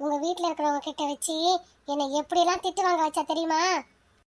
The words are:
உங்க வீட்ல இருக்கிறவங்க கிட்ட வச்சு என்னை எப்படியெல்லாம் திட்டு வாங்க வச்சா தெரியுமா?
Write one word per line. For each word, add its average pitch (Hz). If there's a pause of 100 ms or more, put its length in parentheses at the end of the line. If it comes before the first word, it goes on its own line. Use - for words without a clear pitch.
உங்க 294
வீட்ல 349
இருக்கிறவங்க 302
கிட்ட 302
வச்சு 320 (540)
என்னை 285 (160)
எப்படியெல்லாம் 349
திட்டு 381
வாங்க 339
வச்சா 311 (100)
தெரியுமா? 320 (680)